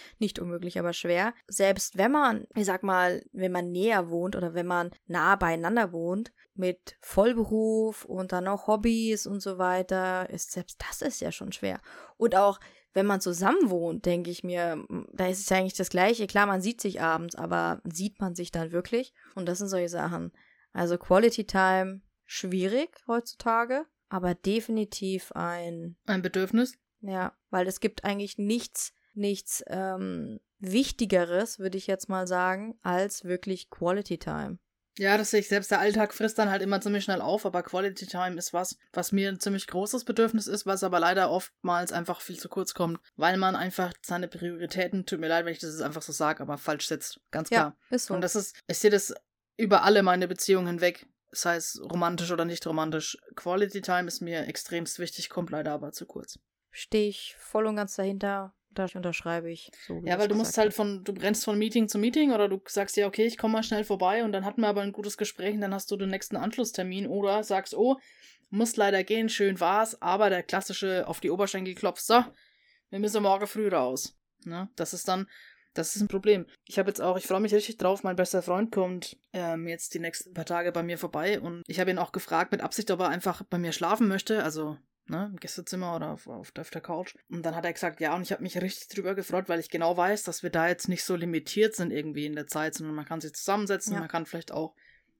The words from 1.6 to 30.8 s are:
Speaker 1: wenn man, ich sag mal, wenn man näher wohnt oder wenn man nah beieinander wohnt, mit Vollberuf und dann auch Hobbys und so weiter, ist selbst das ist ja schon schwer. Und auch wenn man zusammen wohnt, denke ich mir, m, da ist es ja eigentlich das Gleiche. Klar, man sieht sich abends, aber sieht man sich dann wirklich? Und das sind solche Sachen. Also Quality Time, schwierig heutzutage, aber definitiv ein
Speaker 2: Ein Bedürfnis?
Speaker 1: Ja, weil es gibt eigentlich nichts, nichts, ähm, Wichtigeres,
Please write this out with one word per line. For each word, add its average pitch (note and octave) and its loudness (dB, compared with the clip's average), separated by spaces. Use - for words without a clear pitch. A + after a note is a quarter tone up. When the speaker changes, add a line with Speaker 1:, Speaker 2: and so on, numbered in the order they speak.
Speaker 1:
wenn G#3 6
man, C#4 4
ich G#3+ 0
sag F#3 0
mal, F#3 4
wenn F#3 0
man F3 -2
näher F#3 2
wohnt F3 -2
oder F3 -2
wenn F3 -2
man F3 0
nah E3+ 4
beieinander F3 2
wohnt, F3+ -2
mit F#3 -4
Vollberuf A3 2
und F#3 -6
dann F3+ 0
auch G3 -2
Hobbys A3 2
und G3 -4
so F#3+ -6
weiter, F#3 0
ist - -8
selbst - -10
das - -10
ist - -4
ja D#3+ -4
schon - -10
schwer. - -6
Und A3+ 4
auch G3 6
wenn G3 4
man G3 2
zusammen G3 4
wohnt, E3+ -2
denke F3 2
ich F3 -10
mir, F3 0
m, - -8
da F#3 -2
ist F#3 -2
es - -4
ja F#3+ 4
eigentlich F#3+ 0
das F3+ -4
Gleiche. G#3 2
Klar, G3+ 4
man F#3+ 2
sieht A3+ -2
sich F#3+ -4
abends, E3 0
aber E3+ -2
sieht F#3 -6
man F#3 -2
sich F3 -8
dann E3 -4
wirklich? F3+ -2
Und F3+ -6
das F3+ -2
sind G3+ -4
solche F3+ 0
Sachen. E3+ -4
Also F3 0
Quality A3 6
Time, F#3+ 2
schwierig F#3+ -2
heutzutage, A#3 0
aber F3+ 0
definitiv G3+ -2
ein E3+ -8
Speaker 2:
Ein F#3+ 0
Bedürfnis? F#3+ 0
Speaker 1:
Ja, F#3+ -6
weil F#3 2
es F#3+ -6
gibt - -2
eigentlich G3+ -4
nichts, A3 -2
nichts, G3+ -4
ähm, F#3+ -6
Wichtigeres, F#3+ 2